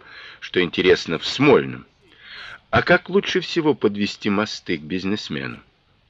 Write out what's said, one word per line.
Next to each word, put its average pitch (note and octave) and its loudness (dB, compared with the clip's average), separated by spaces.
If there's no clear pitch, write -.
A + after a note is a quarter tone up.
что - -2
интересно, E2+ 2
в - -8
Смольном. D2 2
А A#2 2
как - 2
лучше F#3 -2
всего D#3 0
подвести G2+ -2
мосты G2+ -2
к D2 -16
бизнесмену? D2+ -6